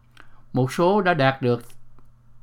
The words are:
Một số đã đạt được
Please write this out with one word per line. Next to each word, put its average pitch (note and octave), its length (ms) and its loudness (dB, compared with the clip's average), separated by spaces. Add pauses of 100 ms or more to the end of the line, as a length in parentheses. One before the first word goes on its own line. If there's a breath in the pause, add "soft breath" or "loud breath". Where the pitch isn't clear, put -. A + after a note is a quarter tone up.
(540 soft breath)
Một C3 180 0
số F#3+ 300 2
đã F3+ 120 2
đạt C3+ 280 2
được A#2+ 220 0 (800)